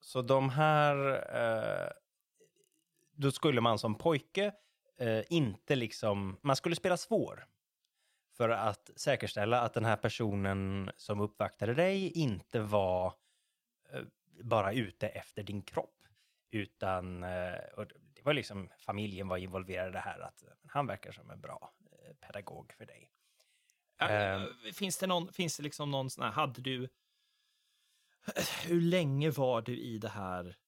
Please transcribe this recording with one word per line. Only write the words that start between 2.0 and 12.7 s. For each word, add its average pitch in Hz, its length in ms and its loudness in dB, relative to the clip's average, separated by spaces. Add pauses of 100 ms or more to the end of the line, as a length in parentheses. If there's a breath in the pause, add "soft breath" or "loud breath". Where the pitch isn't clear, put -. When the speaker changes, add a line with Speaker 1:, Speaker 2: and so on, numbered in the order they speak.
Speaker 1:
då 139 200 2
skulle 135 280 4
man 113 180 6
som 107 160 0
pojke, 170 580 0 (460 soft breath)
eh, 113 300 0
inte 143 480 2
liksom... 101 680 0
Man 139 140 4
skulle 170 200 -2
spela 180 200 2
svår 165 500 -2 (880)
för 117 120 2
att 107 480 0
säkerställa 117 640 2
att 117 140 -2
den 110 100 2
här 110 120 4
personen 98 1000 0
som 101 240 -4
uppvaktade 104 540 -2
dig 185 380 2
inte 120 480 0
var, 95 460 2 (840)